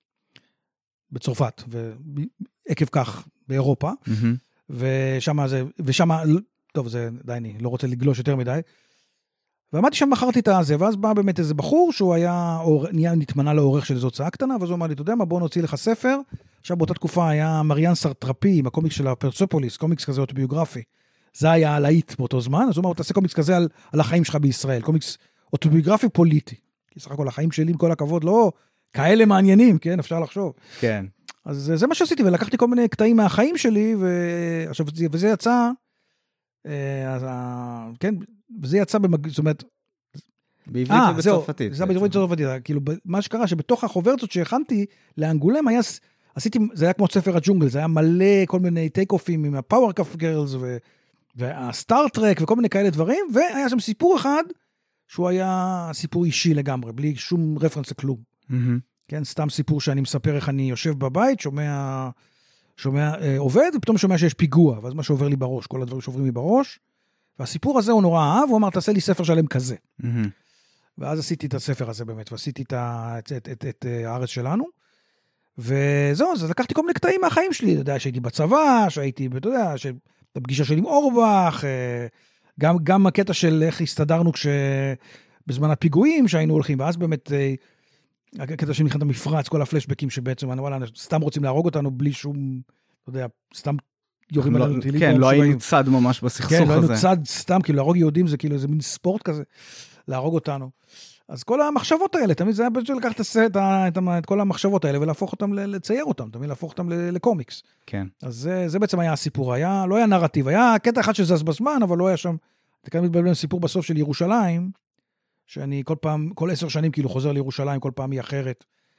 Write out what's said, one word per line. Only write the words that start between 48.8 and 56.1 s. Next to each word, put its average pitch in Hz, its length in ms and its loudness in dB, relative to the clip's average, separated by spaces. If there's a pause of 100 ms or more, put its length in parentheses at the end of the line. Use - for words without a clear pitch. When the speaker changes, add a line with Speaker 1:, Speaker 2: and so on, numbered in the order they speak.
Speaker 1:
טייק-אופים 180 560 0
עם 143 100 -2
ה-Powerpuff 190 600 0
Girls 151 420 -2
ו-, 123 180 -8 (580)
והסטאר 127 800 0
טרק 214 280 4
וכל 180 140 2
מיני 233 140 2
כאלה 196 200 2
דברים, 185 440 0
והיה 277 360 2
שם 247 100 0
סיפור 330 380 2
אחד, 269 260 0 (640)
שהוא 175 220 -4
היה 185 640 -2
סיפור 175 320 -2